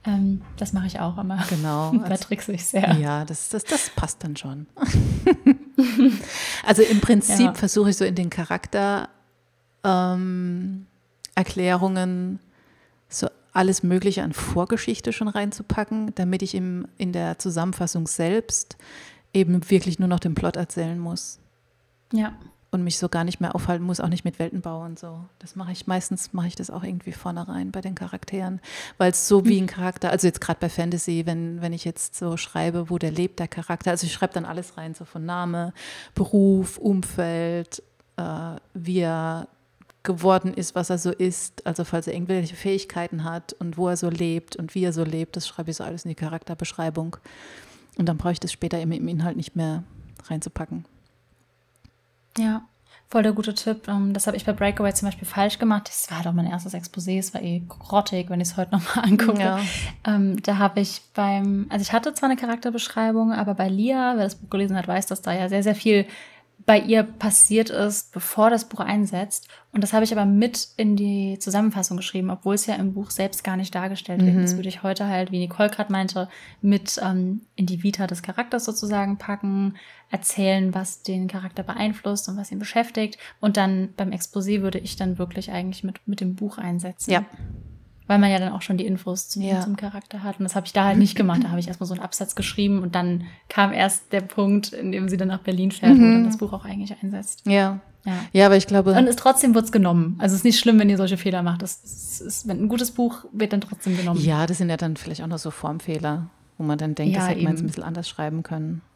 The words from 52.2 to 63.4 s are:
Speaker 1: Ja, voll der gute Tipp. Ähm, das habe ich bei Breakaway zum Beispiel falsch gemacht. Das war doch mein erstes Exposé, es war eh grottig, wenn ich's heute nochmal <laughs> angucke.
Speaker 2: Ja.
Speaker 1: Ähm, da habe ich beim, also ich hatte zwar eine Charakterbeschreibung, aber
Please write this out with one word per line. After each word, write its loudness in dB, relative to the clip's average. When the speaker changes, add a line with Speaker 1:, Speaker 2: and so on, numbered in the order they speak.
Speaker 1:
Ja, 0
voll 4
der 4
gute -4
Tipp. -4
Ähm, 0
das -2
habe -2
ich -8
bei 0
Breakaway 0
zum -2
Beispiel -8
falsch 0
gemacht. 2
Das -6
war -6
doch -2
mein 2
erstes -6
Exposé, -4
es -6
war -6
eh -2
grottig, -2
wenn -2
ich's -2
heute -2
nochmal 0
<laughs> 6
angucke. 4
Speaker 2:
Ja. 2
Speaker 1:
Ähm, 2
da 0
habe 2
ich -2
beim, 0
also -2
ich -4
hatte 0
zwar 0
eine 2
Charakterbeschreibung, 0
aber -2